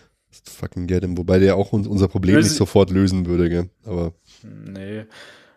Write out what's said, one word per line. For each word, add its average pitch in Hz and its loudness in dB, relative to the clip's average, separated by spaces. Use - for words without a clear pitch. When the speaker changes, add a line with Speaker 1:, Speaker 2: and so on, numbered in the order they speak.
Speaker 1:
Das - -20
fucking 92 -10
get 92 0
him. 90 -6
Wobei 92 2
der 95 6
auch 98 -2
un-, 101 -2
unser 98 0
Problem 95 0
nicht 110 4
Speaker 2:
Özil - -2
Speaker 1:
sofort 98 2
lösen 95 2
würde, 87 0
gell? 87 -2
Aber 85 -6
Speaker 2:
Nee. 104 -16